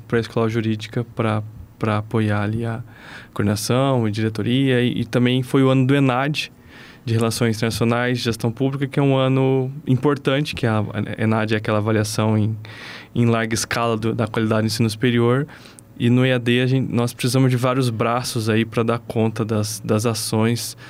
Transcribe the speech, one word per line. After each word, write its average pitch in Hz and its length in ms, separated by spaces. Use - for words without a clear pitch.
pra 117 120
Escola 113 300
Jurídica 110 560
pra, 107 280
pra 107 220
apoiar 107 420
ali 110 240
a 113 180
coordenação 117 760
e 104 40
diretoria. 113 720
E, 120 200
e 117 40
também 127 380
foi 135 180
o 131 80
ano 131 160
do 135 80
enad, 139 560
de 117 100
Relações 113 420
Internacionais, 120 600
Gestão 117 320
Pública, 135 340
que 139 140
é 143 40
um 135 120
ano 131 560
importante, 139 640
que - 140
a, 110 120
a 107 440
enad 110 300
é 107 40
aquela 107 220
avaliação 107 580
em, 107 180
em 120 100
larga 113 300
escala 117 420
do, 113 160
da 117 140
qualidade 110 360
do - 40
ensino 113 200
superior. 120 600
E 120 100
no 123 160
E 131 80
A 127 60
D 120 240
a 127 60
gente, 127 260
nós 120 180
precisamos 131 380
de 127 80
vários 127 320
braços 117 580
aí 113 160
pra 113 200
dar 117 160
conta 110 440
das, 107 400
das 110 220
ações, 117 720